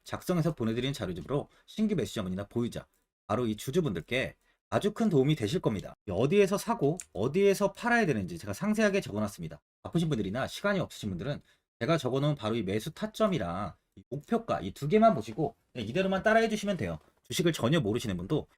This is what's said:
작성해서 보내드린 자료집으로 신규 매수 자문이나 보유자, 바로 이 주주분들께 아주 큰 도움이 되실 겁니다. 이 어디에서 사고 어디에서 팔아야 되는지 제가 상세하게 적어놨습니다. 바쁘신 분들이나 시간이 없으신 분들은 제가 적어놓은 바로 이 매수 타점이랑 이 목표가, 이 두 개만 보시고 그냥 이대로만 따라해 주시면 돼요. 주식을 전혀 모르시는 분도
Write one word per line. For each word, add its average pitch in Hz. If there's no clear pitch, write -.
작성해서 165
보내드린 120
자료집으로 139
신규 214
매수 117
자문이나 92
보유자, -
바로 117
이 110
주주분들께 123
아주 180
큰 220
도움이 147
되실 139
겁니다. 110
이 101
어디에서 180
사고 175
어디에서 190
팔아야 240
되는지 98
제가 101
상세하게 208
적어놨습니다. 190
바쁘신 170
분들이나 113
시간이 202
없으신 107
분들은 101
제가 151
적어놓은 139
바로 110
이 117
매수 107
타점이랑 104
이 95
목표가, 147
이 92
두 -
개만 214
보시고 117
그냥 120
이대로만 190
따라해 220
주시면 202
돼요. 87
주식을 165
전혀 156
모르시는 110
분도 98